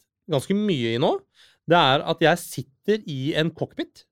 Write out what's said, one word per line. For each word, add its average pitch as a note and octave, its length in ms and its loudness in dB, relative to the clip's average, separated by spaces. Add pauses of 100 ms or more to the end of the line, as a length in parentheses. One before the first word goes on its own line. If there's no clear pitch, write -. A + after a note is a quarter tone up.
(300)
ganske D#3+ 280 0
mye C#3 380 0
i A#2+ 40 -2
nå, F#3+ 140 2 (540)
det E3 100 4
er C#3+ 280 4
at D#3+ 160 -2
jeg E3 200 4
sitter - 640 -4
i C#3 300 -4
en D#3+ 140 0
cockpit - 600 -10